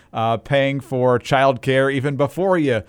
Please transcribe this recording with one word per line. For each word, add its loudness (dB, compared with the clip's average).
uh, -2
paying -2
for 0
childcare 0
even -4
before 0
you 0